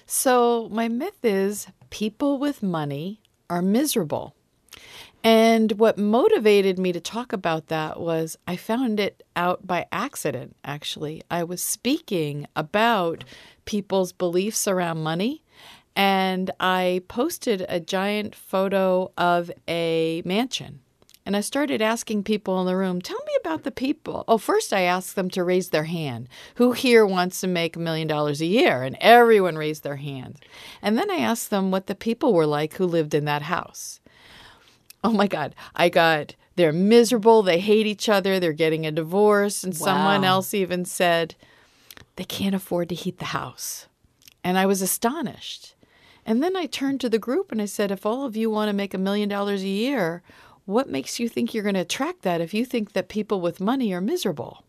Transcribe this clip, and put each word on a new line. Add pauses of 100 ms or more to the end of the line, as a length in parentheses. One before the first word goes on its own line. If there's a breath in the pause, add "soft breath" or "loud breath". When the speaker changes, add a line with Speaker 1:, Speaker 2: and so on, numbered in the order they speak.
Speaker 1:
So
my
myth
is (240)
people
with
money (280)
are
miserable. (920 loud breath)
And
what
motivated
me
to
talk
about
that
was (120)
I
found
it (140)
out
by
accident,
actually.
I
was
speaking
about (420 loud breath)
people's
beliefs
around
money, (500 loud breath)
and
I
posted
a
giant
photo
of (160)
a
mansion. (440)
And
I
started
asking
people
in
the
room,
"Tell
me
about
the
people."
Oh,
first
I
asked
them
to
raise
their
hand. (280 loud breath)
"Who
here
wants
to
make
a
million
dollars
a
year?"
And
everyone
raised
their
hand. (420 loud breath)
And
then
I
asked
them
what
the
people
were
like
who
lived
in
that
house. (1040 loud breath)
Oh
my
God. (220 loud breath)
I
got, (220 soft breath)
"They're
miserable.
They
hate
each
other.
They're
getting
a
divorce."
And
someone
Speaker 2:
Wow.
Speaker 1:
else
even
said, (800 loud breath)
"They
can't
afford
to
heat
the
house." (560)
And
I
was
astonished. (520 soft breath)
And
then
I
turned
to
the
group
and
I
said,
"If
all
of
you
want
to
make
a
million
dollars
a
year, (440 loud breath)
what
makes
you
think
you're
gonna
attract
that
if
you
think
that
people
with
money
are
miserable?"